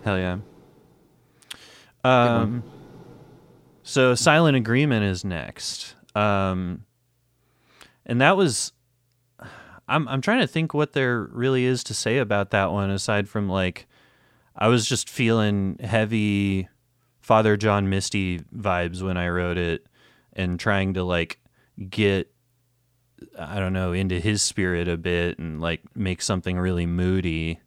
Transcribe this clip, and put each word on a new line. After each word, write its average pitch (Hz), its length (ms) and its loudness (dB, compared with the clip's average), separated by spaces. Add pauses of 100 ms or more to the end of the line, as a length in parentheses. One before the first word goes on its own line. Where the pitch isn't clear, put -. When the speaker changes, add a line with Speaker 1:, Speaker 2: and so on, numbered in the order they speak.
Speaker 1:
Hell 101 160 0
yeah. 90 180 -2 (1700)
Speaker 2:
Good 127 80 4
one. 120 300 4
Speaker 1:
Um, 117 220 -2 (1200)
so 127 320 4
Silent 156 420 4
Agreement 120 480 2
is 92 200 -2
next. - 720 -8 (200)
Um, 95 680 -2 (1200)
and 117 160 -2
that 160 160 6
was, 160 340 0 (1160)
I'm, 147 200 0
I'm 131 140 -4
trying 226 200 2
to 147 60 2
think 160 260 -4
what 151 200 0
there 123 280 0 (100)
really 127 340 0
is 127 200 0
to - 80 -8
say 113 240 0
about 101 340 0
that 98 200 2
one, 98 180 0
aside 101 400 -2
from, 101 200 -4
like, 92 360 -2 (680)
I 104 120 0
was 117 200 2
just - 220 -4
feeling 104 720 0
heavy 104 880 0 (540)
Father 110 360 4
John 101 320 2
Misty 95 500 -2 (160)
vibes 90 460 -2
when 92 160 -2
I 87 120 -2
wrote 87 280 -2
it 85 280 -2 (480)
and 90 260 -4
trying 98 360 0
to, 92 80 -2
like, 87 360 -2 (500)
get, 98 420 0 (1040)
I 85 220 -8
don't 95 140 -2
know, 92 180 -2
into 90 280 0
his 104 220 0
spirit 90 460 0
a 85 100 -2
bit 87 400 -2
and, 78 240 -8
like, 82 200 -4 (140)
make 92 260 -4
something 92 360 -2
really 90 280 0
moody. 85 800 -2